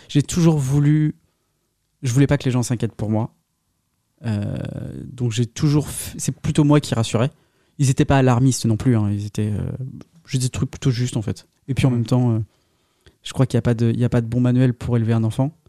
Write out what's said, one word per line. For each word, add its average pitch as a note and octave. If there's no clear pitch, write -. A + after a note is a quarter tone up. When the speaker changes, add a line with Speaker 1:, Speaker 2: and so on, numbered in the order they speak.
Speaker 1:
j'ai C#3+
toujours D#3+
voulu, D3
je B2+
voulais C3+
pas D3
que -
les C3
gens B2
s'inquiètent A2+
pour G#2
moi. A2
Euh, G#2
donc -
j'ai A#2+
toujours D3+
f-, -
c'est -
plutôt D#3
moi D3
qui -
rassurais. A2+
Ils C3+
étaient C#3+
pas C#3
alarmistes B2+
non A2+
plus, B2
hein, G#2+
ils G2+
étaient, G#2+
euh, F2+
j'ai C#3
des B2+
trucs -
plutôt -
justes B2
en A2+
fait. G2+
Et C#3
puis -
en C3+
Speaker 2:
Mhm. B2
Speaker 1:
même A#2
temps, B2
euh, A2
je -
crois C3+
qu'il -
y -
a A2
pas A#2+
de, A#2
il A2+
y A#2+
a A#2
pas A#2+
de A#2
bon A#2+
manuel B2
pour A#2+
élever A2+
un A2+
enfant. C3